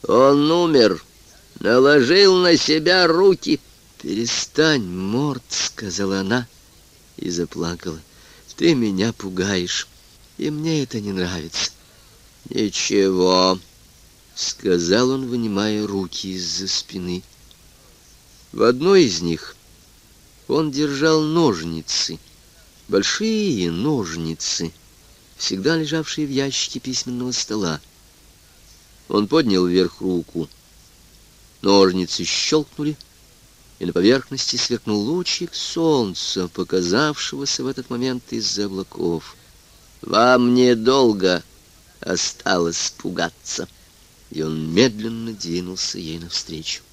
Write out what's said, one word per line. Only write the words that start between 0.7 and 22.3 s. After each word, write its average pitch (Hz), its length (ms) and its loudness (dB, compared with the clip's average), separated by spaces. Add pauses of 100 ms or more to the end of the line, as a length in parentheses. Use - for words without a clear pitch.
наложил 143 760 6
на 180 200 4
себя 170 500 2
руки". 170 540 2 (400)
"Перестань, 117 840 -2
Морт", 110 640 -4
сказала 98 720 -4
она 117 260 0 (680)
и - 140 -8
заплакала. 85 680 -6 (580)
"Ты 165 180 4
меня 110 380 0
пугаешь, 92 760 -4 (480)
и 147 140 -4
мне 151 320 -2
это 123 180 -6
не 101 120 -6
нравится". 90 600 -6 (760)
"Ничего", 92 1080 2 (760)
сказал 92 760 0
он, 135 160 -4
вынимая 107 600 -2
руки 98 480 -6
из-за 90 340 -8
спины. 90 540 -6 (1300)
В 104 100 -2
одной 151 420 6
из 87 180 -2
них 85 340 -4 (880)
он 151 240 0
держал 151 520 2
ножницы, 87 960 -2 (680)